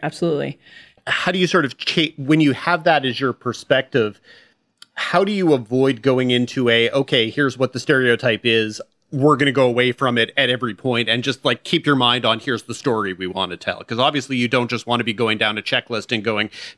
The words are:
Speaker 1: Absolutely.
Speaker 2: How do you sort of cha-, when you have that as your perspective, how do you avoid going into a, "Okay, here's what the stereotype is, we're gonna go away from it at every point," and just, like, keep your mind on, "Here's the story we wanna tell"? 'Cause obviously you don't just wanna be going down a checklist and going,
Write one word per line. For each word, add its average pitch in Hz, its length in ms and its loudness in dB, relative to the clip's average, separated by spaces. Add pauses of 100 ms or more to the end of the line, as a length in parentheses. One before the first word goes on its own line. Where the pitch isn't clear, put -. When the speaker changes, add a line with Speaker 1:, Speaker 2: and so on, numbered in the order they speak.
Speaker 1:
Absolutely. 147 560 -4 (480)
Speaker 2:
How - 240 -2
do 185 80 -2
you 180 80 4
sort 165 180 2
of 120 120 -8
cha-, - 400 -2
when 147 220 2
you 147 120 6
have 165 320 -2
that 156 200 2
as 120 160 -4
your 127 140 -2
perspective, 123 880 -2 (760)
how - 280 0
do 202 80 0
you 185 220 2
avoid 127 480 0
going 127 280 2
into 123 380 0
a, 117 220 4
"Okay, 131 400 0
here's 131 280 -2
what 127 140 0
the 127 80 -8
stereotype 123 640 2
is, 113 380 0 (300)
we're 143 260 4
gonna 139 140 2
go 131 140 4
away 123 260 2
from 120 260 0
it 113 200 0
at 135 120 2
every 120 260 -4
point," 117 340 -2
and 120 140 0
just, 135 220 -6
like, 120 180 -2
keep 165 220 -2
your 147 100 4
mind 120 300 2
on, 113 120 2
"Here's 113 260 -6
the 117 120 -10
story 107 380 -2
we 92 120 -6
wanna 90 320 -4
tell"? - 240 -6
'Cause 113 160 -8
obviously 139 380 -2
you 120 120 0
don't 120 220 0
just 117 160 -6
wanna 120 200 -2
be 113 80 -2
going 110 240 0
down 107 200 -2
a 104 40 -6
checklist 120 520 -4
and 110 100 -2
going, 107 260 -2 (280)